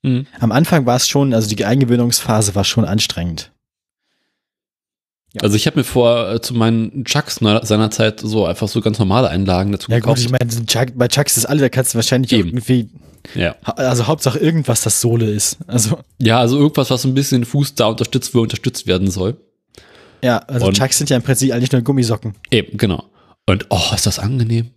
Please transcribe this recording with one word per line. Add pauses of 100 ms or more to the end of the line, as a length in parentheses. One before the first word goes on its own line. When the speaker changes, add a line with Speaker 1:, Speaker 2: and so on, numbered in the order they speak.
Speaker 1:
Mhm. (120)
Speaker 2:
Am
Anfang
war
es
schon,
also
die
Eingewöhnungsphase
war
schon
anstrengend. (1800)
Ja.
Speaker 1:
Also
ich
hab
mir
vor,
äh,
zu
meinen
Chucks
ne-,
seinerzeit
so
einfach
so
ganz
normale
Einlagen
dazu
Speaker 2:
Ja
gut, (120)
Speaker 1:
gekauft.
Speaker 2:
ich
meine,
so
Chuck-,
bei
Chucks
ist
alles,
da
kannst
du
wahrscheinlich
Speaker 1:
Eben.
Speaker 2:
irgendwie, (460)
Speaker 1:
Ja.
Speaker 2:
ha-,
also
Hauptsache
irgendwas,
das
Sohle
ist. (100)
Also (180)
Speaker 1:
Ja,
also
irgendwas,
was
so
ein
bisschen
Fuß
da
unterstützt,
wo
unterstützt
werden
soll. (840)
Speaker 2:
Ja,
also
Speaker 1:
Und
Speaker 2:
Chucks
sind
ja
im
Prinzip
eigentlich
nur
Gummisocken. (160)
Speaker 1:
Eben,
genau. (400)
Und,
oh, (140)
ist
das
angenehm.